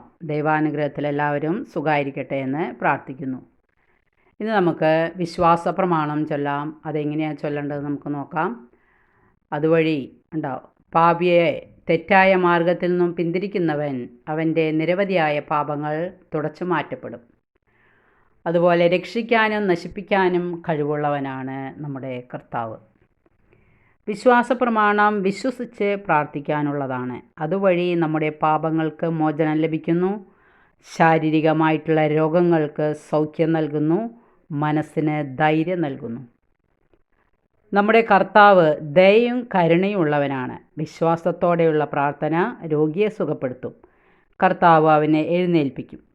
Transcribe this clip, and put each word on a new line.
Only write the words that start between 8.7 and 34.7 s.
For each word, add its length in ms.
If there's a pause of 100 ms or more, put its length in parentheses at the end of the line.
അതുവഴി 420 (380)
ഉണ്ടാവും 340 (260)
പാപിയെ 480 (460)
തെറ്റായ 420 (140)
മാർഗത്തിൽ 460
നിന്നും 260
പിന്തിരിക്കുന്നവൻ 800 (340)
അവൻ്റെ 340 (140)
നിരവധിയായ 560 (160)
പാപങ്ങൾ 420 (400)
തുടച്ചു 380
മാറ്റപ്പെടും. 500 (1300)
അതുപോലെ 380 (100)
രക്ഷിക്കാനും 800
നശിപ്പിക്കാനും 720 (180)
കഴിവുള്ളവനാണ് 960 (240)
നമ്മുടെ 320 (160)
കർത്താവ്. 440 (1300)
വിശ്വാസ 400 (120)
പ്രമാണം 520 (140)
വിശ്വസിച്ച് 600 (200)
പ്രാർത്ഥിക്കാനുള്ളതാണ്. 1080 (300)
അതുവഴി 420 (160)
നമ്മുടെ 260 (140)
പാപങ്ങൾക്ക് 640 (140)
മോചനം 420
ലഭിക്കുന്നു. 480 (840)
ശാരീരികമായിട്ടുള്ള 1080 (140)
രോഗങ്ങൾക്ക് 720 (220)
സൗഖ്യം 480
നൽകുന്നു, 420 (680)
മനസ്സിന് 520 (240)